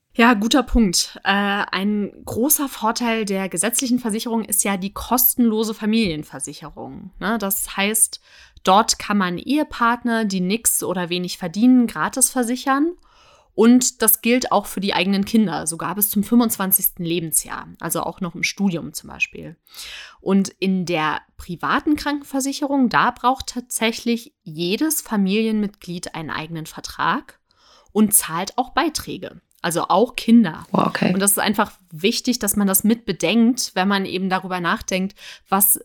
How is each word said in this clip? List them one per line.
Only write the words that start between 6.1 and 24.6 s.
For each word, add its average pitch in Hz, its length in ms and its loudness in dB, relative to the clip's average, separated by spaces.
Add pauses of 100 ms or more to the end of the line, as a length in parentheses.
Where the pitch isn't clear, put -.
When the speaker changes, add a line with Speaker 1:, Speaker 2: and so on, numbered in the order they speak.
Speaker 1:
ne? 214 200 -2
Das - 380 -4
heißt, 208 440 -2 (420)
dort 208 360 4
kann - 180 -2
man 180 220 0
Ehepartner, 240 880 0
die 190 160 0
nix 196 420 0
oder 175 260 -2
wenig 180 300 -4
verdienen, 233 480 4
gratis 208 420 -2
versichern. 262 640 0 (600)
Und 240 460 6
das 220 220 2
gilt 247 280 2
auch 202 140 2
für - 160 -8
die 196 140 0
eigenen 196 320 2
Kinder, 165 400 2
sogar 165 280 -6
bis 202 140 0
zum 202 160 0
fünfundzwanzigsten 208 800 0
Lebensjahr, 165 640 -4 (120)
also 165 220 -4
auch - 200 -8
noch 170 120 -6
im - 80 -12
Studium 165 520 -4
zum - 160 -14
Beispiel. - 460 -10 (640)
Und 190 280 2
in 185 380 -2
der 156 340 -2 (160)
privaten 185 600 -2
Krankenversicherung, 277 920 0
da 185 220 4
braucht 247 380 -2
tatsächlich 233 960 -4
jedes 175 600 -2